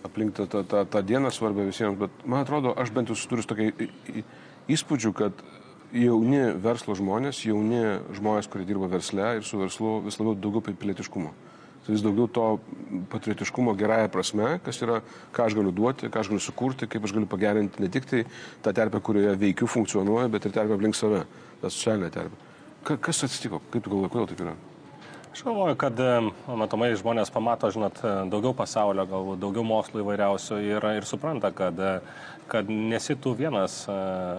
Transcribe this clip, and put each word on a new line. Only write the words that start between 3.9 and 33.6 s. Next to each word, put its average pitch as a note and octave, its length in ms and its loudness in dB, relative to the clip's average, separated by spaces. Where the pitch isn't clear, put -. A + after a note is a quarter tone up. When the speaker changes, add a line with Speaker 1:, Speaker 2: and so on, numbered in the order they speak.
Speaker 1:
į, A2 140 -6
įspūdžiu, B2+ 480 2
kad G#2 160 2
jauni A#2+ 680 6
verslo A2+ 320 0
žmonės, G2+ 520 -2
jauni A2 540 2
žmonės, G#2 360 2
kurie F#2+ 160 -6
dirba F#2+ 220 -2
versle G2 500 0
ir G#2 60 -6
su - 140 -6
verslu, G#2+ 460 -2
vis G2+ 160 -6
labiau A2 160 2
daugiau G#2 260 0
pi-, G#2 140 -6
pilietiškumo. F2+ 560 -6
Tai A2 60 -2
vis G#2+ 100 4
daugiau A2 300 4
to A2 280 2
patriotiškumo A2 640 0
gerąja G#2+ 320 4
prasme, G#2+ 560 0
kas C3 180 -6
yra, A#2 200 0
ką A#2+ 120 4
aš G#2+ 120 2
galiu G2 180 4
duoti, A#2 340 2
ką A2 120 -2
aš A2 100 -2
galiu G#2 80 2
sukurti, B2+ 480 -2
kaip G#2+ 160 -4
aš G2+ 100 -2
galiu G#2+ 140 2
pagerinti G#2 560 2
ne F#2+ 60 0
tik B2+ 160 -2
tai A2+ 180 2
tą G#2+ 100 2
terpę, G#2+ 280 2
kurioje G2+ 340 4
veikiu, G2+ 320 2
funkcionuoju, A2 640 2
bet G#2 140 -2
ir G2+ 100 -2
terpę G#2+ 220 2
aplink G#2+ 180 4
save, G#2 300 2
tą G2 80 -4
socialinę F#2+ 400 0
terpę. E2 260 -8
Ka-, D3 140 0
kas - 280 -2
atsitiko? A2 340 -4
Kaip F3 140 -2
tu - 80 -8
galvoji, F#2+ 240 2
kodėl G#2+ 160 2
taip F2 140 -6
yra? E2 80 -6
Speaker 2:
Aš - 100 -14
galvoju, G3 320 2
kad, B2 240 0
em, A#2+ 300 4
matomai A2+ 480 0
žmonės G#2+ 380 0
pamato, A2+ 400 2
žinot, G#2 320 -2
e, G2 240 0
daugiau B2 240 2
pasaulio, G#2 560 2
galbūt F#2+ 320 -4
daugiau G2+ 240 -2
mokslų A2 400 0
įvairiausių G2+ 560 0
ir, G#2 240 0
ir G2+ 120 -4
supranta, C3+ 420 -2
kad, F2+ 280 -2
e, F#2+ 200 0
kad G#2 220 -2
nesi A2 500 -2
tu C3 140 -2
vienas, A2+ 560 0